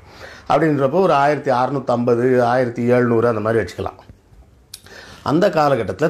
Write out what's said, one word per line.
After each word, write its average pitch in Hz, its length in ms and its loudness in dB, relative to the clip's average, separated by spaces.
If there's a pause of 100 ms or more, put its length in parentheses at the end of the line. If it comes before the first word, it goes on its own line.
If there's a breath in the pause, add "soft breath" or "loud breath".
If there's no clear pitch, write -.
(500 loud breath)
அப்படின்றப்போ 147 520 0
ஒரு 180 120 2
ஆயிரத்தி 139 380 0
அறுநூத்தம்பது, 123 760 0 (140)
ஆயிரத்தி 120 460 0
எழுநூறு 120 400 2
அந்த 110 140 -2
மாதிரி 110 200 0
வச்சுக்கலாம். - 380 -8 (1200 loud breath)
அந்த 160 260 0
காலகட்டத்துல 143 600 0